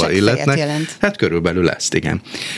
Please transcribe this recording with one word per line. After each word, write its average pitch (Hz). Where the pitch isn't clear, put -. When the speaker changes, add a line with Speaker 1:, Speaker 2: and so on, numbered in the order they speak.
Speaker 1:
Seggfejet 95
Speaker 2:
illetnek. 143
Speaker 1:
jelent. 151
Speaker 2:
Hát 202
körülbelül 85
ezt, -
igen. -